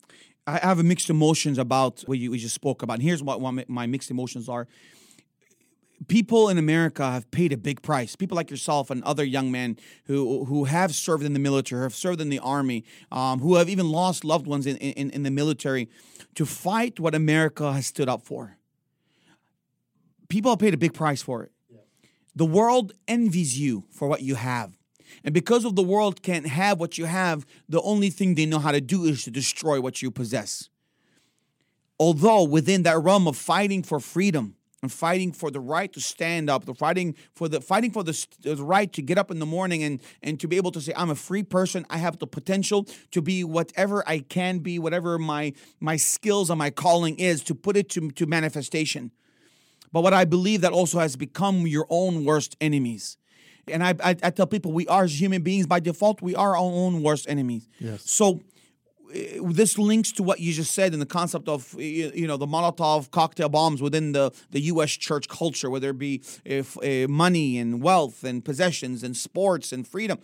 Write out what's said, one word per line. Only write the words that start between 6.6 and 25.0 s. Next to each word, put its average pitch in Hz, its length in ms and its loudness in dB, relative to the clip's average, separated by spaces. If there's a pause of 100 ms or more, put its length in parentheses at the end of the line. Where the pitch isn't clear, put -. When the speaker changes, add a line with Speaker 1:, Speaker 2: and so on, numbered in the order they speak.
Speaker 1:
have 123 180 -6
paid 170 220 0
a 135 60 -2
big 127 240 -6
price. 131 340 -2
People 185 220 -6
like 160 120 -4
yourself 143 400 -2
and 127 140 -8
other 147 220 -2
young 135 260 -2
men 123 260 -4 (280)
who, 139 400 -2
who 143 180 0
have 160 320 2
served 160 300 -2
in 147 80 -2
the 139 60 0
military, 135 440 0
have 127 100 -4
served 180 280 -4
in 151 80 -4
the 139 100 -2
army, 131 460 -2 (260)
um, 131 300 -2
who 175 140 4
have 170 120 6
even 185 220 0
lost 175 340 0
loved 156 240 0
ones 143 180 -2
in, 135 120 -2
in, 139 320 -6
in 143 140 -6
the 135 60 -2
military 139 600 -2 (460)
to 156 100 0
fight 226 560 -2
what 160 120 2
America 151 600 2
has 135 120 -2
stood 139 220 -4
up 117 140 -2
for. 123 360 -12 (1700)
People 220 240 2
have 180 60 0
paid 202 140 4
a 147 40 2
big 165 160 2
price 147 280 -2
for 120 220 -8
it. - 80 -20 (180)
Speaker 2:
Yeah. - 120 -20 (540)
Speaker 1:
The 160 100 2
world 214 480 4 (140)
envies 180 520 0
you 120 320 0
for - 160 -4
what 143 160 -2
you 135 120 -2
have. 117 440 -6 (440)